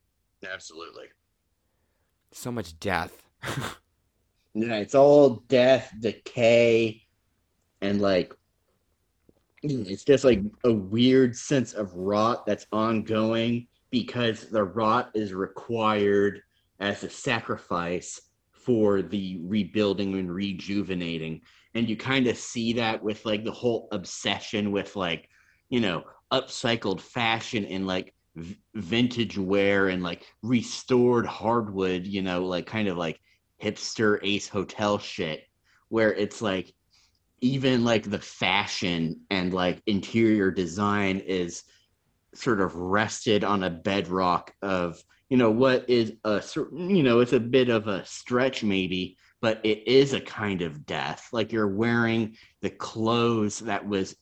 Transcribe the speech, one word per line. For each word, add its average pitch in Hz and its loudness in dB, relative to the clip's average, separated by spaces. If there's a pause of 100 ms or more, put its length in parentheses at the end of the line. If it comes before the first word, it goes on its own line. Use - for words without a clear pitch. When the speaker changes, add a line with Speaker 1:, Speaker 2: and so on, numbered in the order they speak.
(440)
Speaker 1:
Absolutely. 80 -14 (1300)
Speaker 2:
So - -10
much 95 -8
death. 87 -4 (120)
<laughs> - -10 (720)
Speaker 1:
Yeah, 113 -2
it's 101 -2
all 143 8 (120)
death, 127 4
decay, 113 4 (800)
and, 101 0
like, 95 2 (1300)
it's 117 -6
just, 135 6
like, 120 6 (220)
a 123 4
weird 120 4
sense - -2
of 98 -8
rot 104 0
that's 104 -2
ongoing 110 0 (240)
because 117 -2
the 107 0
rot 110 0
is 107 -4
required 101 0 (380)
as 101 -4
a 90 -8
sacrifice 90 -4 (340)
for 107 2
the 92 -6
rebuilding 98 0
and 92 -4
rejuvenating. 87 -6 (340)
And 113 0
you 107 -4
kind 131 0
of 107 0
see 117 -4
that 113 -2
with, 104 -6
like, 107 -2
the 110 -6
whole 120 -4
obsession 104 -4
with, 98 -4
like, 87 -4 (400)
you 123 0
know, 87 0 (260)
upcycled 117 -2
fashion 113 -4
and, 95 -6
like, 92 -4 (200)
v-, 85 -14 (160)
vintage 113 -2
wear 98 2
and, 92 -2
like, 87 -6 (160)
restored 120 2
hardwood, 95 -2
you 98 -4
know, 92 -2
like, 90 -4
kind 107 -4
of, 90 -2
like, 82 -6 (400)
hipster 107 0
Ace 101 -2
Hotel 104 -2
shit, 80 -8 (460)
where 110 2
it's, 101 -4
like, 95 -4 (680)
even, 131 2
like, 117 2
the 101 -4
fashion 90 -2 (100)
and, 90 0
like, 90 0
interior 107 2
design 95 0
is 90 -4 (720)
sort 110 0
of 85 -2
rested 101 0
on 98 2
a 92 -2
bedrock 90 -2
of, 90 -4 (280)
you 131 2
know, 120 6
what 131 2
is 117 2 (100)
a 104 0
cer-, - -8
you 175 2
know, 120 6
it's 123 2
a 127 4
bit 123 2
of 110 0
a 92 -4
stretch 127 -4
maybe, 92 -2 (240)
but 110 0
it 107 -2
is 135 6
a 95 -2
kind 101 -4
of 76 -8
death. 76 -8
Like, 110 -2
you're 107 0
wearing 113 0 (240)
the 101 -2
clothes 113 0
that 101 -6
was, 98 -2